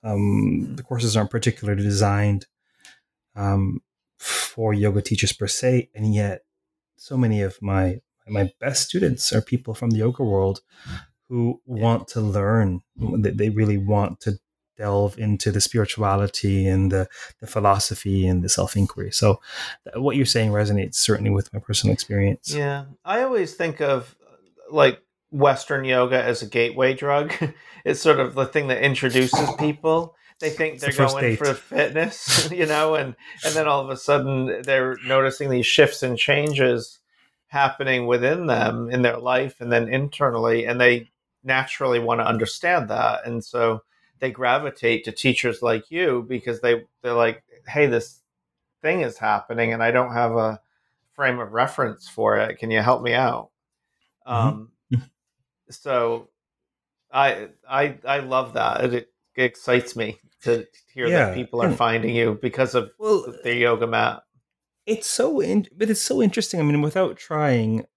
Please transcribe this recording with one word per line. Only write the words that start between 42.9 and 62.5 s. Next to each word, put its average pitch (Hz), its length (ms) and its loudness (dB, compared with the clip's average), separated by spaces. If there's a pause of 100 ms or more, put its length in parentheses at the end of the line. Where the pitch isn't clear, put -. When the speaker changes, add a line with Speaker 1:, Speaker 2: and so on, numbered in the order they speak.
Speaker 2:
And 117 160 -6
so 113 420 -2 (360)
they 131 120 -4
gravitate 123 720 0
to 110 80 -10
teachers 120 480 0
like 113 280 -2
you 156 380 -2
because 120 320 -6
they, 117 240 2 (200)
they're 120 100 -2
like, 117 280 2 (260)
"Hey, 147 180 2
this 117 340 -2 (640)
thing 170 180 -2
is 123 180 -6
happening 113 540 -2
and 113 100 -2
I 117 100 2
don't 127 200 2
have 117 240 0
a 110 240 -2 (560)
frame 127 240 -2
of 104 140 -10
reference 120 560 -2
for 107 280 2
it. 110 220 -2
Can 113 100 -6
you 110 120 2
help 120 200 2
me 120 120 -2
out?" 120 360 -2 (800)
Speaker 1:
Mm-hmm. 117 200 0
Speaker 2:
Um, 107 240 -6 (960)
so 117 600 -4 (840)
I, 127 380 0 (200)
I, 143 360 -2
I 139 140 0
love 127 340 -2
that. 113 320 0
It, 123 80 0
it 120 180 -6 (320)
excites 123 520 -2
me 110 220 -6 (260)
to 117 240 0 (260)
hear 123 160 -2
that 143 200 2
Speaker 1:
Yeah, 90 40 -6
Speaker 2:
people 120 280 -4
are 185 60 2
Speaker 1:
and 135 100 0
Speaker 2:
finding 113 380 0
you 117 260 2
because 131 340 -2